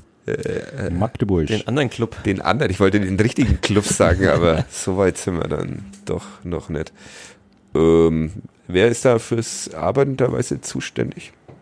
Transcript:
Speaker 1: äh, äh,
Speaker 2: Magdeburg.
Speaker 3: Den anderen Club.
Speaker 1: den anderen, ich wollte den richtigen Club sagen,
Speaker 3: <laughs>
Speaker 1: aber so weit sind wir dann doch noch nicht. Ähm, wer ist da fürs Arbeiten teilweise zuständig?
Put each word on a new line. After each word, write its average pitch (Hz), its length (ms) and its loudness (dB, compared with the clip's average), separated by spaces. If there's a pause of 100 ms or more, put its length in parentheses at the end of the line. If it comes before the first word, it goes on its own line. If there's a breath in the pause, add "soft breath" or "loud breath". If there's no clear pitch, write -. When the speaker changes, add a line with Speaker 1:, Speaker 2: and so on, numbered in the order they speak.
(260)
Speaker 1:
äh, - 60 -4
äh, - 580 -6
Speaker 2:
Magdeburg. 92 560 0
Speaker 3:
Den 107 220 -2
anderen 127 220 0
Club. - 340 -4
Speaker 1:
den 95 160 0
anderen, 107 320 0
ich 92 80 -2
wollte 98 200 4
den 95 200 -2
richtigen 107 400 2
Club 101 240 2
sagen, 92 440 2
Speaker 3:
<laughs> - 0 -
Speaker 1:
aber 80 420 4
so - 260 -4
weit 95 220 2
sind 90 200 -4
wir - 100 -4
dann 87 360 -6 (200)
doch 85 200 -6 (180)
noch 82 260 -8
nicht. 78 240 -6 (800 loud breath)
Ähm, 80 580 4 (360)
wer 92 200 4
ist 117 160 -2
da 123 140 4
fürs - 560 -6
Arbeiten 113 420 0
teilweise 127 440 -2
zuständig? - 720 -8 (300)